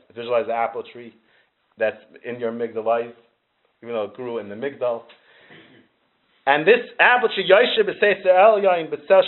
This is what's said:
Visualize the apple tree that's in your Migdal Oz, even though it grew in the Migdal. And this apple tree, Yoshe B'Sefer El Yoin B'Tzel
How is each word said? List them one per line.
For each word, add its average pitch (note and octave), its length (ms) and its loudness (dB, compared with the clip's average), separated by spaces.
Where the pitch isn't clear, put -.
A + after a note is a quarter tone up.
Visualize A#2 320 -4
the A2+ 60 -6
apple A2+ 300 -6
tree A#2+ 220 -20
that's A2 180 -2
in A#2+ 160 -10
your A#2 120 -4
Migdal A2+ 340 -8
Oz, A#2 280 -2
even A#2 140 -12
though A2 100 -4
it G2 80 -16
grew A#2+ 240 -10
in G2+ 120 -10
the G2+ 60 -14
Migdal. B2 460 -6
And D3+ 200 2
this A#3+ 180 2
apple A3+ 340 2
tree, F3+ 160 -4
Yoshe A3 340 4
B'Sefer F#3+ 440 0
El G3 340 6
Yoin F3 320 0
B'Tzel F#3 340 4